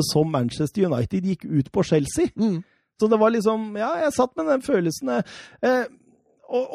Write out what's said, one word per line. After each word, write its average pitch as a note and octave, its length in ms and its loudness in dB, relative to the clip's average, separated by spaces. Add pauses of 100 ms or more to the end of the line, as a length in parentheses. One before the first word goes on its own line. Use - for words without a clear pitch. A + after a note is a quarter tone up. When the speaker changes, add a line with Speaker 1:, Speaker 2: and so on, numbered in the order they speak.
Speaker 1:
som D#3 240 2
Manchester D3+ 560 0
United E3 400 -2
gikk F#3 160 -4
ut C#3+ 320 0
på F#3+ 80 2
Chelsea. D#3 560 0
Speaker 2:
Mm. F#3+ 220 0 (380)
Speaker 1:
Så G#3+ 120 2
det A3 80 4
var A3 160 4
liksom, A3 400 0
ja, A3+ 160 -2 (140)
jeg C#4+ 100 0
satt B3+ 240 0
med D#4+ 140 -2
den C4 100 0
følelsen, A#3+ 560 0
eh, - 640 -2 (640)
og, B3 160 -2 (120)